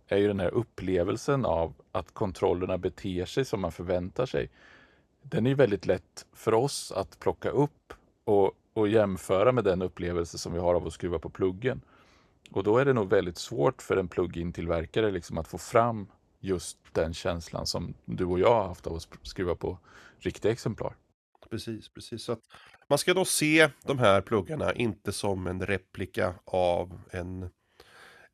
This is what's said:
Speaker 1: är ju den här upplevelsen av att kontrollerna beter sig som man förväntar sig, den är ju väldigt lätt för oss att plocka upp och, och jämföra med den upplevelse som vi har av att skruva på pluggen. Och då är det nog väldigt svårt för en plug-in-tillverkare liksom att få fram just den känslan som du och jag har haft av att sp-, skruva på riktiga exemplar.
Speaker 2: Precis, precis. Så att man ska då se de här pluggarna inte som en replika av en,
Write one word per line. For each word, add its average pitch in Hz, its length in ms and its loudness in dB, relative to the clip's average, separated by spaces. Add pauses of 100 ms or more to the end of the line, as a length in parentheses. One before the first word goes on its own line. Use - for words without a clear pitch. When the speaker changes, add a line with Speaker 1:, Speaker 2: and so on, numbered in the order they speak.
Speaker 1:
är 101 100 0
ju 101 100 4
den 101 120 0
här 87 140 0
upplevelsen 107 920 0
av 82 300 0 (180)
att - 220 -6
kontrollerna 92 640 0
beter 90 460 -4
sig 131 200 -2
som 110 160 -4
man 85 120 -4
förväntar 90 540 -2
sig, - 240 -4 (720)
den - 240 -2
är 135 40 4
ju 135 60 0
väldigt 104 300 2
lätt - 480 -4
för 110 200 0
oss - 380 0
att 98 260 -6
plocka - 320 -2
upp - 420 -2 (320)
och, 101 280 4 (200)
och 107 160 0
jämföra 104 640 4
med 120 120 0
den 92 180 2
upplevelse 87 560 -4
som 90 140 -8
vi 85 60 -4
har 87 160 2
av 85 120 0
att 82 60 -8
skruva 85 260 -6
på 80 120 -8
pluggen. 98 500 -2 (720)
Och 98 140 -4
då 107 140 4
är 139 60 4
det 139 80 4
nog 101 180 0
väldigt 90 280 2
svårt 135 440 -2
för 98 140 0
en 92 120 0
plug-in-tillverkare 87 1040 -2
liksom 90 280 -6
att 82 100 -6
få 90 100 -12
fram 117 480 0 (340)
just 95 380 -4 (140)
den 85 220 0
känslan 87 520 -6
som 92 280 -6 (100)
du 107 200 -4
och 90 160 0
jag 113 140 6
har 98 140 2
haft - 180 -12
av 85 80 -6
att 82 80 -8
sp-, - 200 -20
skruva 87 320 -4
på 90 240 -6 (400)
riktiga 101 340 -2
exemplar. - 440 -6 (540)
Speaker 2:
Precis, 107 380 -10
precis. - 360 -14
Så 123 80 -6
att 117 80 -6 (480)
man 139 100 2
ska 180 160 2
då 185 100 4
se 156 440 6 (140)
de 139 160 -2
här 98 220 8
pluggarna 92 540 0
inte 110 380 -2
som 95 340 -2
en 92 200 -4
replika 95 680 -2 (100)
av 90 560 0 (100)
en, 92 400 -8 (840)